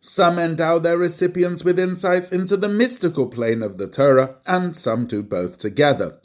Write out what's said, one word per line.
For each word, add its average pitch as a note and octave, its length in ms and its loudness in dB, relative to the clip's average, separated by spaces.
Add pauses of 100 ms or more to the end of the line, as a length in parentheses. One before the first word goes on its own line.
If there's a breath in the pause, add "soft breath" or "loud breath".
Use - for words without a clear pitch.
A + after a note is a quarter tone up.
Some F3 380 0
endow E3 400 0
their E3+ 180 2
recipients F3 680 0
with F3+ 120 2
insights F3+ 540 0
into F#3 260 -2
the G3 120 -2
mystical G3+ 580 0
plane A2+ 340 -2
of G2+ 160 -6
the F#2+ 120 -6
Torah, C3+ 480 4 (100)
and F3+ 300 -2
some A#2+ 320 -4
do G#2 120 -4
both F#2 380 -6
together. G2+ 680 0